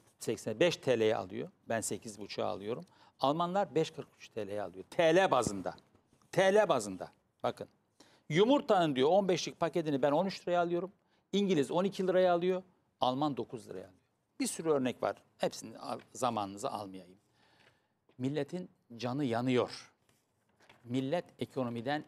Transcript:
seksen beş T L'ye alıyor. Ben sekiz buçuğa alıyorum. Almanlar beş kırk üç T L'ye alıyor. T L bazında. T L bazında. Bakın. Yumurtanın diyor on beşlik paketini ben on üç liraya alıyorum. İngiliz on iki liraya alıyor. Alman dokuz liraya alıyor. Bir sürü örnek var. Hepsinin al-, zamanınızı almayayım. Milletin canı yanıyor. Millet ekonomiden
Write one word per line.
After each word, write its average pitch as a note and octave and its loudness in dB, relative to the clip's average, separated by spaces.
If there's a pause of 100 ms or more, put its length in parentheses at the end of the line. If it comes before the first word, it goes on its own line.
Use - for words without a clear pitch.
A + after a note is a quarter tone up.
(180)
seksen A2+ -4
beş E3+ 4
T A#2+ 2
L'ye A2 4
alıyor. A2 -8 (180)
Ben A2+ -2
sekiz G#2+ -8
buçuğa G#2+ -6
alıyorum. G#2 -6 (360)
Almanlar E3+ 0
beş D#3 0
kırk - -16 (100)
üç - -20
T G#2+ -8
L'ye G2+ -6
alıyor. F#2 -12
T E3 4
L F#3+ 4
bazında. G2+ 0 (580)
T F#3+ 4
L G#3 6
bazında. G2+ -2 (300)
Bakın. A#2 -6 (600)
Yumurtanın F#3 4
diyor E3 4
on F#3+ 4
beşlik D3+ 0
paketini D#3 0
ben C#3+ 4
on E3+ 2
üç F#3 -8
liraya F3 0
alıyorum. F3 -2 (400)
İngiliz F#3 2
on F3 0
iki F#3+ -2
liraya F3+ 4
alıyor. F3+ 0 (380)
Alman C3 0
dokuz A2 -10
liraya G2 -12
alıyor. F#2+ -18 (400)
Bir C4+ -2
sürü E3 -2
örnek B2+ 0
var. G2+ 0 (220)
Hepsinin - -4
al-, B2+ -10 (120)
zamanınızı G#2+ -4
almayayım. F#2+ -12 (1000)
Milletin D3 -6 (260)
canı B2 -4
yanıyor. A#2+ 0 (920)
Millet C3+ -2 (140)
ekonomiden B2 -6